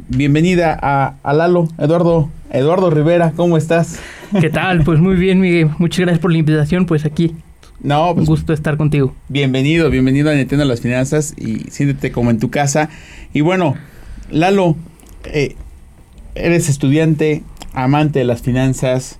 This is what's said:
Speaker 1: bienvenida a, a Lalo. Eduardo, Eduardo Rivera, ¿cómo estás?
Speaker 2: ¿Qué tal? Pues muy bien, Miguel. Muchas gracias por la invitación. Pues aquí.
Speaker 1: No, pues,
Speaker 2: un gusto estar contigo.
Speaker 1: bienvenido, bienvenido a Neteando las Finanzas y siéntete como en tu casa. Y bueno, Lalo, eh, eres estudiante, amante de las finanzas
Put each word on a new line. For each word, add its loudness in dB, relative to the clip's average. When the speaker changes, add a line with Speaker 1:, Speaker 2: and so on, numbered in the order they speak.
Speaker 1:
bienvenida 2
a, 0
a -2
Lalo. 2
Eduardo, 2
Eduardo 2
Rivera, 2
¿cómo 2
estás? 0
Speaker 2:
¿Qué 2
tal? 0
Pues 2
muy 4
bien, 2
Miguel. 2
Muchas 0
gracias 2
por 0
la 2
invitación. 2
Pues 0
aquí. 0
Speaker 1:
No, 0
pues, 0
Speaker 2:
un 4
gusto -4
estar -2
contigo. 0
Speaker 1:
bienvenido, 0
bienvenido 2
a 2
Neteando 0
las -2
Finanzas -2
y -8
siéntete -4
como 0
en 0
tu -2
casa. 0
Y 0
bueno, 0
Lalo, 2
eh, -4
eres 0
estudiante, 2
amante 2
de 2
las 0
finanzas -2